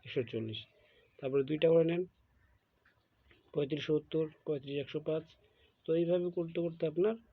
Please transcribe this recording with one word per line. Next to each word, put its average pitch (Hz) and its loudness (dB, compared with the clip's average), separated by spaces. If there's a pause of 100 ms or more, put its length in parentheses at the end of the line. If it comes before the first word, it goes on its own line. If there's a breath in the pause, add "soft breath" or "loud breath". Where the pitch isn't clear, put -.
একশো 127 -2
চল্লিশ, 110 -6 (580 soft breath)
তারপরে 139 0
দুইটা 156 4
করে 165 8
নেন, 175 0 (1500)
পঁয়ত্রিশ, 147 -2
সত্তর, 156 0 (200)
পঁয়ত্রিশ, 143 -4
একশো 151 -6
পাঁচ। 156 -2 (600 soft breath)
তো - -4 (100)
এইভাবে 175 2 (120)
করতে 165 -4
করতে 165 -4 (100)
আপনার 190 2 (180)